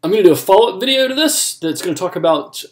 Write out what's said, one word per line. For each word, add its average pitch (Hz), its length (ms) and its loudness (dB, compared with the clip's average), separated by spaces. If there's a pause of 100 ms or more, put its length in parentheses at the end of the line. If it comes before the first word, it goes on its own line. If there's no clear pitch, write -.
I'm 165 100 -2
gonna 214 120 2
do 175 80 8
a 135 60 2
follow-up 190 420 2
video 262 300 0
to 262 60 -4
this - 420 -2
that's 160 240 -6
gonna 175 160 -6
talk 180 180 -6
about, 156 560 -2